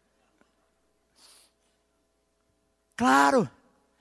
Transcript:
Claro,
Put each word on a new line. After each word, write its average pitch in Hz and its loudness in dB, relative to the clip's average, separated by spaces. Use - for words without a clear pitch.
Claro, 262 0